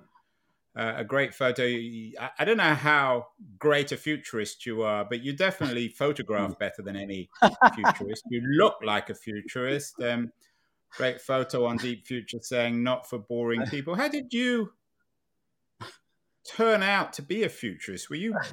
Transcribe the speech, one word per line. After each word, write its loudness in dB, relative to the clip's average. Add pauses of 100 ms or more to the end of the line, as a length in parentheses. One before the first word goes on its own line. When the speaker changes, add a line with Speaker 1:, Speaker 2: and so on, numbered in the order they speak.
(760)
Speaker 1:
uh, -2
a -2
great 0
photo. 2
I, -4 (100)
I 2
don't 4
know 6
how 4 (320)
great 4
a -4
futurist -6
you -2
are, 2
but -4
you -6
definitely -2
Speaker 2:
<laughs> -20
Speaker 1:
photograph 0
better -6
than -8
any -8 (460)
futurist. 0
You -4 (160)
look 6
like -2
a -8
futurist. -6
Um, -2 (680)
great 0
photo 0
on 0
Deep -6
Future -8
saying, 0
"Not -2
for -6
boring -2
Speaker 2:
<laughs> -6
Speaker 1:
people." -6
How 0
did -6
you 0 (1800)
turn 4
out 2
to -12
be -2
a 0
futurist? -10
Were -8
you -4 (180)